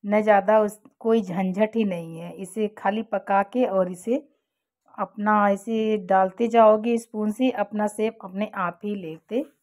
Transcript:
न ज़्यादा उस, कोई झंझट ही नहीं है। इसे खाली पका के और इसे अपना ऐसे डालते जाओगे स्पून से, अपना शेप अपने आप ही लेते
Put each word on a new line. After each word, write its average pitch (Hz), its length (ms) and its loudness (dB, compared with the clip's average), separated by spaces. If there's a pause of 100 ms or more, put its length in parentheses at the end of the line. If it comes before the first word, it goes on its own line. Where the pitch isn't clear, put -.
न 208 180 0
ज़्यादा 208 380 4
उस, 208 200 -2 (200)
कोई 226 220 2
झंझट 190 540 -2
ही 226 100 0
नहीं 165 340 -6
है। 175 140 -14
इसे 196 340 -6 (100)
खाली 208 260 -2
पका 196 420 -2
के 247 200 -2
और 185 260 0
इसे 226 320 -6 (760)
अपना 208 520 0
ऐसे 214 500 -2
डालते 190 500 0
जाओगे 220 480 6
स्पून 214 340 -6
से, 254 200 0
अपना 208 380 -4
शेप 220 340 -4
अपने 196 340 -8
आप 175 260 -4
ही 208 140 -6
लेते 185 460 -6 (200)